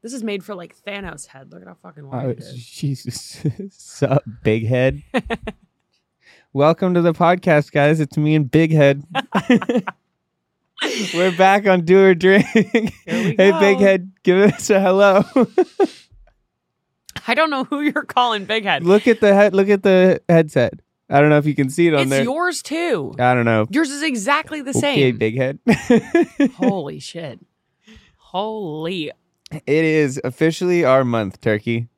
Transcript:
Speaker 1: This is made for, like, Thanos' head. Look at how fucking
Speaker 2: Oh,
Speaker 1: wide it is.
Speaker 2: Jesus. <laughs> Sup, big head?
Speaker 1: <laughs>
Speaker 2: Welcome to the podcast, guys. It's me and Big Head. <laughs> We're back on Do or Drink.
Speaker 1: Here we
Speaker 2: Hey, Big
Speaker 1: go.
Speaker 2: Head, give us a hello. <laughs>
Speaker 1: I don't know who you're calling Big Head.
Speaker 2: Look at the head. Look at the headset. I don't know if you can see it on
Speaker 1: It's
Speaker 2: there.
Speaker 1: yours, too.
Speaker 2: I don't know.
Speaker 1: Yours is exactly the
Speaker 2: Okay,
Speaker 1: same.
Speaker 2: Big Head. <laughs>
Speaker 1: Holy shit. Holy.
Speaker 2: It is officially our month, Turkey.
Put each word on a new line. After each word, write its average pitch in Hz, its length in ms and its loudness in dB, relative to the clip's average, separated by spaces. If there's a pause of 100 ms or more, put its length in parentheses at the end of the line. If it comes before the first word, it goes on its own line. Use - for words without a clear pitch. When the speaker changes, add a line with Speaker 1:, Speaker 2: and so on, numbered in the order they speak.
Speaker 1:
This 233 120 -16
is 247 100 -12
made 202 220 -8
for, 208 100 -14
like, 175 200 -18 (120)
Thanos' 196 400 -14
head. - 240 -20
Look 180 100 -20
at 185 60 -20
how 180 140 -20
fucking 151 240 -20
Speaker 2:
Oh, - 20 -20
Speaker 1:
wide 131 220 -8
it 117 100 -8
is. 123 260 -18
Speaker 2:
Jesus. - 760 -12 (140)
<laughs> 196 140 -16
Sup, - 520 -4 (200)
big 110 220 0
head? 131 380 -2 (100)
Speaker 1:
<laughs> - 1400 -12
Speaker 2:
Welcome 165 400 0
to 175 80 2
the 170 120 2
podcast, 175 600 0
guys. 151 260 2
It's 147 180 -4
me 151 160 0
and 147 160 0
Big 160 220 2
Head. 139 320 4 (100)
<laughs> - 680 -2 (1300)
We're 175 220 0
back 196 320 2
on 185 140 2
Do 180 240 4
or 185 100 4
Drink. 190 320 2
Speaker 1:
Here 220 160 0 (100)
we 220 180 2 (460)
Speaker 2:
Hey, 196 220 6
Big 202 180 4
Speaker 1:
go. - 20 -8
Speaker 2:
Head, 190 320 2 (120)
give 180 140 2 (160)
us - 160 -10
a 202 100 4
hello. 196 440 4 (120)
<laughs> 247 100 4 (1800)
Speaker 1:
I 233 80 0
don't 311 140 0
know 277 160 -4
who 285 160 -6
you're 294 240 -4
calling 226 400 -2
Big 220 180 -4
Head. 170 220 -2
Speaker 2:
Look 202 200 4
at 226 140 2
the 202 160 4
head. 202 180 4
Look 196 160 0
at 202 140 0
the 185 460 4
headset. 156 460 2 (340)
I 143 100 2
don't 147 100 4
know 151 80 4
if 147 80 0
you 151 100 -2
can 139 140 -2
see 170 180 0
it 160 60 2
on 139 100 0
Speaker 1:
It's 131 60 -2
Speaker 2:
there. 135 140 0
Speaker 1:
yours, 320 400 -4
too. 285 560 -6
Speaker 2:
I 123 140 2
don't 120 120 0
know. 113 240 0
Speaker 1:
Yours 269 220 -2
is 285 100 -12
exactly 294 600 -4
the 254 100 -10
Speaker 2:
Okay, - 80 -4
Speaker 1:
same. 147 380 0
Speaker 2:
Big 110 200 -4
Head. 135 300 -4
<laughs> 247 880 0
Speaker 1:
Holy 160 440 -4
shit. 139 400 -16 (760)
Holy. 180 960 -8 (400)
Speaker 2:
It 151 120 -14 (220)
is 151 380 0
officially 165 640 -2
our 131 180 4
month, 113 380 -4
Turkey. 117 460 -4 (100)